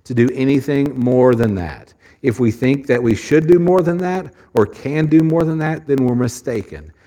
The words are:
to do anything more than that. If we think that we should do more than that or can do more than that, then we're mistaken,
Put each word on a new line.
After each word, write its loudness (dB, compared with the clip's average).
to -8
do 2
anything -2
more 4
than 0
that. -10
If -2
we 0
think -2
that 2
we 0
should 0
do 4
more 2
than -2
that -6
or 4
can -4
do 4
more 0
than -4
that, -6
then 0
we're 0
mistaken, -6